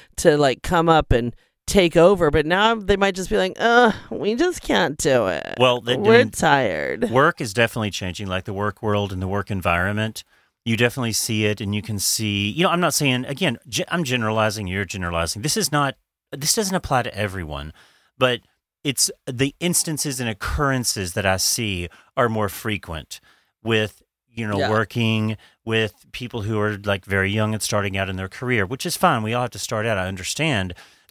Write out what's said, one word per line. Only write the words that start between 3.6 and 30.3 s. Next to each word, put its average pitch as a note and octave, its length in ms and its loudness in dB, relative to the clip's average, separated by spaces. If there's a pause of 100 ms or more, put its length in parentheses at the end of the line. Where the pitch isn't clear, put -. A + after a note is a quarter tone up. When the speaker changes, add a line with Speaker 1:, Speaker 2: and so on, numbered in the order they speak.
Speaker 1:
we G#3 280 -2
just E4+ 260 0
can't F3+ 360 0
do B2+ 280 2
it. D2 320 -4
Speaker 2:
Well, B2 220 4
the, A#2 140 -2
I - 20 0
Speaker 1:
We're A3 220 6
Speaker 2:
mean, A3 120 4
Speaker 1:
tired." G#2+ 800 0
Speaker 2:
work C#3+ 300 4
is A#2+ 120 -6
definitely A2+ 380 0
changing, F#2+ 380 -8
like, F#2 160 -4
the G#2+ 80 -8
work G2+ 320 -4
world G2+ 280 0
and F#2 80 -4
the F#2+ 60 -2
work G2 240 -2
environment. G2+ 720 0 (420)
You A2+ 120 0
definitely A#2 360 0
see G#2+ 340 0
it, G#2 140 0
and G2+ 140 -2
you G#2 80 -2
can G#2+ 160 -6
see, G2+ 520 -2
you D#3+ 120 -2
know, F#3 80 2
I'm E3+ 100 0
not D#3+ 140 0
saying, B2+ 300 0
again, C#3+ 340 -2 (100)
ge-, B2 200 -4
I'm E3+ 160 -2
generalizing, A2 640 0
you're G2 160 -2
generalizing. F2 580 -4
This D3 140 -2
is G#3+ 160 -2
not, C#3+ 240 0 (340)
this D3+ 240 -2
doesn't F#3+ 200 -2
apply C#3 280 0
to A2+ 140 -8
everyone, D#2+ 560 -6 (440)
but B2 240 2 (440)
it's - 260 -2 (160)
the C3+ 320 -2
instances D#3 640 -2
and A#2 100 -4
occurrences A#2+ 840 -2
that G2 120 0
I F#2+ 100 4
see F#2 520 -2 (280)
are B2 120 4
more G#2+ 200 0
frequent F2+ 720 -8 (440)
with, A2 380 0 (260)
you A2+ 180 -8
know, G#2 140 -2
Speaker 1:
Yeah. G2 100 0
Speaker 2:
working A2 640 0 (280)
with A2 480 -2
people A#2 300 -8
who G#2+ 180 -2
are, G#2 160 0
like, G2+ 280 -4
very F#2+ 280 0
young G#2+ 220 0
and G#2+ 80 -6
starting G2+ 340 -2
out G2 120 -2
in F#2+ 80 -6
their F#2+ 120 -6
career, B2 380 -2
which B2+ 200 -6
is E3 100 -6
fine. C#3 280 2
We A2 100 -2
all B2 80 -2
have A#2+ 80 -6
to - 80 -16
start G#2+ 280 -4
out, A2 120 0
I F#2 80 -2
understand. F#2+ 640 -4 (380)